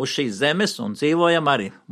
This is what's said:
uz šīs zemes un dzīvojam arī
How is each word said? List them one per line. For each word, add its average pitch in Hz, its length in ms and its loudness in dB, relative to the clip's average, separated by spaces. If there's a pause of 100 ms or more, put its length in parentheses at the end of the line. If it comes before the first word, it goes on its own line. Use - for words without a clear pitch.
uz 135 140 -4
šīs 113 240 -2
zemes 165 420 0
un 107 160 -6
dzīvojam 165 560 2
arī 110 140 0 (260)